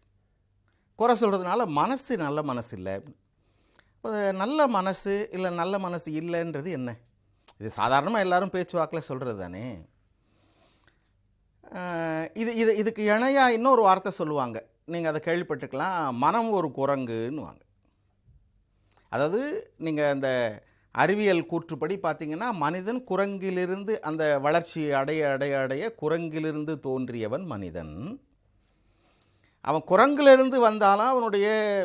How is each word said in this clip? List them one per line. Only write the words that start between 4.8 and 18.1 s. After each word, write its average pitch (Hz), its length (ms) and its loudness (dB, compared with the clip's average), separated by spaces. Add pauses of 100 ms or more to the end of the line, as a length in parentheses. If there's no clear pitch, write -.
இல்ல, 185 180 -2
நல்ல 175 280 -2
மனசு 175 340 -6
இல்லைன்றது 165 540 -4
என்ன? 127 300 -6 (640)
இது 107 180 -8
சாதாரணமா 139 420 2
எல்லாரும் 185 320 0
பேச்சுவாக்குல 170 480 -4
சொல்றது 127 420 -6
தானே. 92 380 -10 (2000)
ஆ, 165 480 -4 (120)
இது, 226 220 -4
இது, 220 200 4
இதுக்கு 214 340 0
இணையா 254 380 4
இன்னொரு 240 340 4
வார்த்தை 190 300 4
சொல்லுவாங்க, 139 540 -4 (180)
நீங்க 165 240 -4
அதை 156 160 -2
கேள்விப்பட்டிருக்கலாம், 160 880 -2
"மனம் 190 380 2
ஒரு 175 260 0
குரங்குன்னுவாங்க." 127 840 -4 (1500)